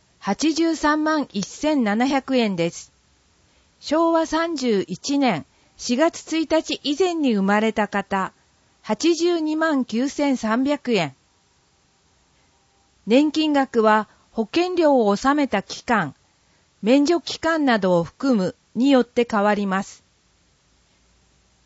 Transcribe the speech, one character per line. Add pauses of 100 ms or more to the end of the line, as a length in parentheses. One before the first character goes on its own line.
(180)
八
十
三
万
一
千
七
百
円
で
す。 (840)
昭
和
三
十
一
年 (320)
四
月
一
日
以
前
に
生
ま
れ
た
方、 (480)
八
十
二
万
九
千
三
百
円。 (1900)
年
金
額
は (220)
保
険
料
を
納
め
た
期
間、 (640)
免
除
期
間
な
ど
を
含
む (220)
に
よ
っ
て
変
わ
り
ま
す。 (1600)